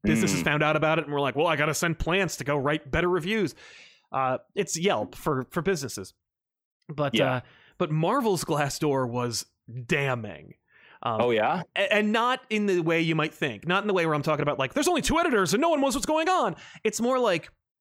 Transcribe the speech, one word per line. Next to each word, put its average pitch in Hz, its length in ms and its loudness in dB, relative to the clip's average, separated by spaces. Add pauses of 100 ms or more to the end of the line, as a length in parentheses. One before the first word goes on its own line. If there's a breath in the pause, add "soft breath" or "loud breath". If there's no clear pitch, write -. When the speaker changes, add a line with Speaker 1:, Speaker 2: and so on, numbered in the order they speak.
Speaker 1:
businesses 170 380 2
Speaker 2:
Mm. 160 40 -2
Speaker 1:
found 151 180 2
out 151 120 2
about 156 240 2
it 151 60 -4
and 143 80 -8
were 143 80 0
like, 131 140 -2
"Well, 156 120 2
I 160 80 2
gotta 151 200 0
send 165 240 -2
plants 175 380 0
to 147 60 -10
go 143 140 0
write 143 340 -2
better 170 180 0
reviews." 180 460 0 (540 loud breath)
Uh, 127 280 -2 (180)
it's 165 240 -4
Yelp 151 360 -2
for, 131 360 -4
for 175 100 -4
businesses. 139 520 -4 (760)
But, 143 260 -4
Speaker 2:
Yeah. 131 200 2
Speaker 1:
uh, 127 60 -2 (380 loud breath)
but 175 140 -2
Marvel's 190 540 0
Glassdoor 143 640 0
was 120 360 -4 (400)
damning. 120 680 -2 (500 loud breath)
Um, 110 180 0
Speaker 2:
Oh, 123 100 2
yeah? 123 320 0 (120)
Speaker 1:
a-, 196 180 0
and 208 200 2
not 247 260 2 (100)
in 208 180 0
the 180 120 2
way 165 220 2
you 165 140 2
might 156 180 0
think. 127 340 -6
Not 190 160 0
in 208 40 -2
the 208 60 0
way 175 120 2
where 160 100 2
I'm 147 60 0
talking 147 220 0
about, 143 140 0
like, 131 160 -2
"There's 294 140 0
only 349 140 2
two 302 180 0
editors 220 340 2
and 220 60 2
no 330 100 4
one 294 120 2
knows 269 120 2
what's - 120 -4
going 320 240 0
on." 277 260 2 (300 loud breath)
It's 214 160 -2
more 254 180 0
like, 196 320 0 (300)